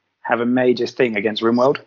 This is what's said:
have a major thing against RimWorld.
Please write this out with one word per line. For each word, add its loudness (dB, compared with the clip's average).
have -2
a -2
major 0
thing -2
against -4
RimWorld. 2